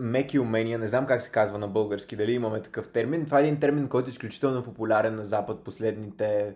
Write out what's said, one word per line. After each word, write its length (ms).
меки 400
умения, 400
не 80
знам 180
как 160
се 100
казва 260
на 100
български, 480
дали 160
имаме 300
такъв 280
термин. 360
Това 140
е 40
един 160
термин, 280
който 220
е 20
изключително 520
популярен 520
на 80
Запад 400
последните, 920